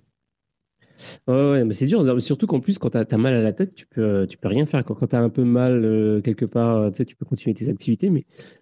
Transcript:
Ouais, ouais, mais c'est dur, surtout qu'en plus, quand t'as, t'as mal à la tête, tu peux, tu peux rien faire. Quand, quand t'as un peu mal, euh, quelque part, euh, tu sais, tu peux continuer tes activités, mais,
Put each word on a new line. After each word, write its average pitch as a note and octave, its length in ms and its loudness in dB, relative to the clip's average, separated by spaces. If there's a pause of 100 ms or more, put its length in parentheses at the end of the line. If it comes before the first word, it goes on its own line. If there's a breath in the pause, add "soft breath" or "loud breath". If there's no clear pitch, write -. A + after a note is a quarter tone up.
(1300 loud breath)
Ouais, C#3 240 2
ouais, C#3 120 2
mais G#2+ 120 0
c'est C3 100 -2
dur, C#3 340 2
surtout D3 280 0
qu'en C#3 120 0
plus, G3 200 -2
quand B2 100 -2
t'as, A2+ 160 0
t'as A2+ 120 -2
mal B2+ 180 2
à A#2 80 2
la G#2+ 100 0
tête, - 220 -6
tu - 100 -20
peux, G#2 420 0
tu - 120 -12
peux - 80 -6
rien A#2+ 180 0
faire. C#3+ 180 -2
Quand, A2 120 -6
quand - 100 -4
t'as A#2+ 160 0
un A#2 80 2
peu B2+ 140 -2
mal, B2 420 2
euh, G#2+ 360 2
quelque A2+ 240 -2
part, A#2 320 0
euh, G#2+ 120 2
tu F#2+ 80 -10
sais, B2+ 80 -2
tu - 100 -20
peux - 80 -12
continuer - 300 -4
tes C3 160 -4
activités, A#2 400 -2
mais, D#3 160 0 (360 loud breath)